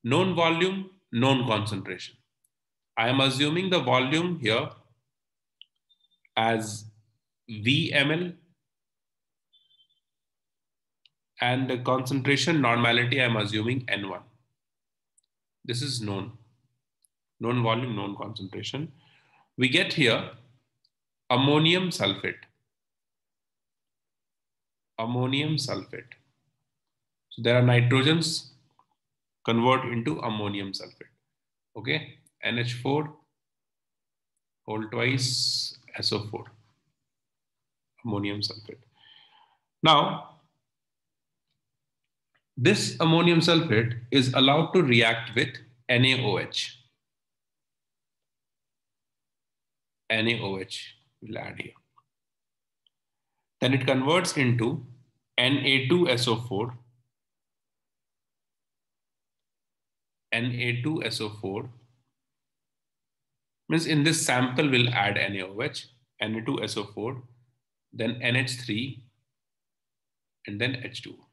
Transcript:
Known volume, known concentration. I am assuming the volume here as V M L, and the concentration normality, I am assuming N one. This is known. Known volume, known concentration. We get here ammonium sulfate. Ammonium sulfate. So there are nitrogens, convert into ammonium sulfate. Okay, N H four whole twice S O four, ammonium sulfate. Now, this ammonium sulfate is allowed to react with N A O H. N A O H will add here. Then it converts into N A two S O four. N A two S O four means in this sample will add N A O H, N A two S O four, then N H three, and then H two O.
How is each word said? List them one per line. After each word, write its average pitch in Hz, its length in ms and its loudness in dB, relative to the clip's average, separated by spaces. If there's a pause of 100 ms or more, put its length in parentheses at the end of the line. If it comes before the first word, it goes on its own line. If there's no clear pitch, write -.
Known 175 320 2
volume, 170 540 0 (240)
known 127 340 2
concentration. 101 680 -4 (840)
I 113 100 0
am 131 140 2
assuming 147 480 2
the 175 100 2
volume 143 640 0
here 120 280 0 (1700)
as 110 480 -2 (640)
V 123 460 -2
M 143 180 2
L, 175 200 -2 (3000)
and 127 300 0
the 127 80 -2
concentration 131 840 0
normality, 120 640 2
I 127 40 4
am 117 120 2
assuming 107 500 -2
N 101 220 -4
one. 90 140 -10 (1400)
This 123 180 -6
is 131 200 -6
known. 104 320 -6 (1080)
Known 120 240 0
volume, 113 320 -2
known 101 220 -6
concentration. 101 720 -10 (680)
We 127 120 2
get 180 240 0
here 127 380 2 (1000)
ammonium 156 600 2
sulfate. - 560 -6 (2500)
Ammonium 127 580 0
sulfate. - 560 -8 (1160)
So - 100 -14
there 120 160 4
are 123 60 6
nitrogens, 131 880 4 (920)
convert 120 480 2
into 120 280 -4
ammonium 101 520 -6
sulfate. - 380 -14 (680)
Okay, - 440 -6 (240)
N 117 160 -2
H 120 160 -4
four 151 360 -2 (1600)
whole 107 240 -6
twice - 880 -2 (200)
S - 160 -2
O 104 140 -4
four, 104 180 -10 (1600)
ammonium 101 360 -4
sulfate. - 360 -10 (1040)
Now, 160 480 4 (2250)
this - 440 2
ammonium 170 400 6
sulfate 120 560 2 (160)
is 127 220 4
allowed 139 400 4
to 185 100 6
react 117 520 2
with 151 140 0 (400)
N 127 160 4
A 131 180 2
O 98 140 0
H. - 400 -6 (3250)
N 110 180 0
A 117 140 0
O 95 180 -6
H - 360 -12 (260)
will - 160 -12
add - 220 -12
here. - 140 -12 (1900)
Then 127 120 2
it 127 120 0
converts 143 520 2
into 123 480 0 (520)
N 131 200 4
A 135 300 2
two 165 220 4
S 123 180 2
O 113 100 2
four. 107 360 -6 (3500)
N 120 200 -2
A 120 300 -2
two 151 220 -4
S 113 180 -6
O 107 80 -6
four 104 400 -8 (2000)
means 160 180 0
in 151 160 2
this 156 200 2
sample 131 460 2
will 123 200 4
add 104 280 0
N 98 200 -2
A 95 60 -6
O 98 180 -10
H, - 260 -8 (320)
N 110 160 -4
A 110 60 -6
two 135 200 -4
S 107 160 -6
O 107 60 -4
four, 104 400 -8 (720)
then 113 280 -4
N 123 140 0
H 127 220 -2
three, 120 460 -6 (1400)
and 104 140 -10
then 123 240 -2
H - 180 -12
two - 180 -18
O. - 20 -20 (120)